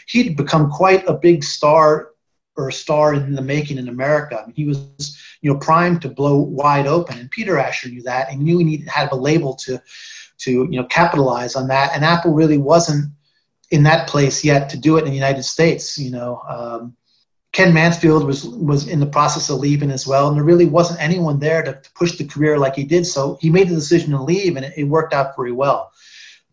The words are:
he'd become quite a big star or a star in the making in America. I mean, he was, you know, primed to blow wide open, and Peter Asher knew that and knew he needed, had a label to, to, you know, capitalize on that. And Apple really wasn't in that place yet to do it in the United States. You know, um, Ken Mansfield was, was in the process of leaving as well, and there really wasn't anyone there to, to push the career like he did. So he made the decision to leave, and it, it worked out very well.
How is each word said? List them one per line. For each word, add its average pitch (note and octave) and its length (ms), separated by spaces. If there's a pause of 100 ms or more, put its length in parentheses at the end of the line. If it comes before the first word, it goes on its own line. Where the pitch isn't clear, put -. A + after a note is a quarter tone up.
he'd A3+ 300
become D3 340
quite F#3+ 380
a D3+ 60
big E3+ 280
star D3+ 680 (460)
or C3+ 120
a B2+ 40
star D3+ 420
in C#3 200
the C3 80
making C#3+ 360
in B2 100
America. C3 520
I A2 60
mean, A#2 80
he D3+ 100
was, - 540 (220)
you C#3+ 120
know, C#3+ 60
primed E3+ 440
to C#3 60
blow C#3+ 280
wide C#3+ 500
open, D3 320
and B2 140
Peter G3 260
Asher B2+ 300
knew B2 140
that B2+ 280
and C3+ 120
knew E3+ 160
he F3 60
needed, D3+ 240
had C#3+ 220
a C#3 60
label C#3 400
to, - 260 (560)
to, - 120
you B2+ 300
know, B2+ 40
capitalize C3 720
on C3 100
that. C3+ 280
And D3+ 100
Apple E3+ 280
really D3+ 260
wasn't D3 520 (640)
in D3 100
that D3 260
place C#3+ 360
yet C#3+ 260
to C#3 80
do D#3 180
it D#3+ 40
in D3+ 80
the C3+ 60
United C3+ 280
States. - 560
You B2+ 140
know, B2 360
um, A#2+ 480 (540)
Ken F#3 240
Mansfield D#3+ 500
was, C#3 220
was D3 400
in D#3 140
the C#3+ 60
process D3 440
of C3+ 80
leaving C#3+ 320
as C3 160
well, C#3 220
and D3 80
there D3 80
really E3+ 220
wasn't E3+ 340
anyone D#3 400
there D#3+ 220
to, C3 100
to - 200
push E3+ 240
the C3+ 80
career D3 340
like C3+ 180
he C#3+ 80
did. E3 220
So C#3 340
he D#3+ 100
made F#3 180
the F3 60
decision D3 380
to C3 100
leave, F3 340
and C3+ 80
it, C#3 120
it D3 80
worked D#3 280
out C3+ 240
very B2 160
well. B2+ 380 (640)